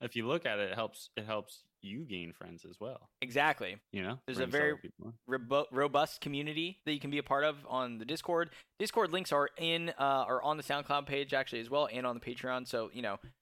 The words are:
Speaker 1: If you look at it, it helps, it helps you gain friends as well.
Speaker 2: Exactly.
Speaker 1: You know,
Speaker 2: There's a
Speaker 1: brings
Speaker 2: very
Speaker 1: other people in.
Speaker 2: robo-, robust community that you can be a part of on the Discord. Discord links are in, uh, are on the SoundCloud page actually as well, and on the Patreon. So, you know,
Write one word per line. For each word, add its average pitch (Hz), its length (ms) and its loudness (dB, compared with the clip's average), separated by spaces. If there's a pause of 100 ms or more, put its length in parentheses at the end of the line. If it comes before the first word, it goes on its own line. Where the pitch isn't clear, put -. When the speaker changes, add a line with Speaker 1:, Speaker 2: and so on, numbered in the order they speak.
Speaker 1:
If 120 140 -6
you 113 100 0
look 147 220 2
at 107 100 2
it, 101 140 2
it 98 40 -4
helps, - 400 -4
it 107 100 -6
helps 107 380 -4 (200)
you 113 220 -8
gain 87 260 -6
friends 85 320 -14
as 90 160 -16
well. 120 300 -10 (120)
Speaker 2:
Exactly. 127 560 2 (140)
Speaker 1:
You 98 120 -4
know, 117 220 -4
Speaker 2:
There's 127 120 -4
a 127 60 2
Speaker 1:
brings 120 100 -2
Speaker 2:
very 147 180 6
Speaker 1:
other 147 100 -4
people - 260 -14
in. 117 60 -12 (140)
Speaker 2:
robo-, 131 440 2
robust 143 500 2
community 151 640 -4
that 156 80 0
you 143 60 -2
can 143 120 -6
be 147 60 0
a 143 60 0
part 139 200 2
of 143 240 0
on 123 300 -2
the 110 80 -8
Discord. 165 460 0 (280)
Discord 185 320 2
links 180 220 0
are 143 240 6
in, 165 320 0
uh, - 100 -4
are 131 420 4
on 151 160 2
the 139 60 -8
SoundCloud 143 420 0
page 143 280 -2
actually 131 260 0
as 113 100 -6
well, 143 220 4
and 127 160 -2
on 120 80 0
the 117 60 -8
Patreon. 127 460 -4
So, 113 260 0
you 123 80 -8
know, 101 180 -2 (220)